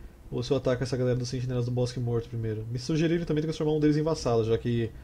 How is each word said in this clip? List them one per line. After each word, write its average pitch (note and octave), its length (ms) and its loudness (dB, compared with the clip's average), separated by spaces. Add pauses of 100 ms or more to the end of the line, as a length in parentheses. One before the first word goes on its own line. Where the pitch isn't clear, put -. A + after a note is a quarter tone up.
(320)
ou B2+ 120 -2
se A#2 100 -4
eu C3+ 60 4
ataco B2+ 240 0
essa B2+ 160 -2
galera B2 180 2
dos B2 140 -4
Sentinelas B2 340 -2
do A#2+ 60 -2
Bosque B2 280 0
Morto A#2+ 300 -2
primeiro. A2 420 -4
Me B2 80 -4
sugeriram E3 460 0
também D3+ 180 0
transformar D#3 300 0
um D#3 80 2
deles D3 160 6
em D#3 60 2
vassalo, B2 420 2
já A2+ 140 2
que A#2 320 0 (140)